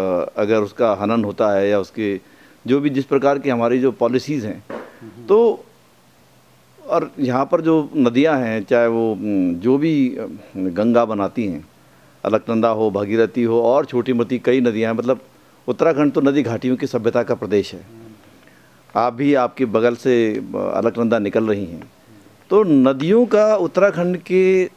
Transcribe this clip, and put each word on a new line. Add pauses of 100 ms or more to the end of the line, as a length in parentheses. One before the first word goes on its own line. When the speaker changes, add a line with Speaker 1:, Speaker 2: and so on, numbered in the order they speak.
(380)
Speaker 1:
अगर
उसका
हनन
होता
है
या
उसके (480)
जो
भी
जिस
प्रकार
की
हमारी
जो
पॉलिसीज़
हैं, (380)
Speaker 2:
हम्म।
Speaker 1:
तो (1200)
और
यहाँ
पर
जो
नदियाँ
हैं,
चाहे
वो,
उम,
जो
भी,
अ, (320)
गंगा
बनाती
हैं, (580)
अलकनंदा
हो,
भागीरथी
हो
और
छोटी
मोटी
कई
नदियाँ
हैं,
मतलब (480)
उत्तराखंड
तो
नदी
घाटियों
की
सभ्यता
का
प्रदेश
है। (960)
आप
भी,
आपके
बगल
से,
अ, (180)
अलकनंदा
निकल
रही
हैं, (580)
तो
नदियों
का
उत्तराखंड
के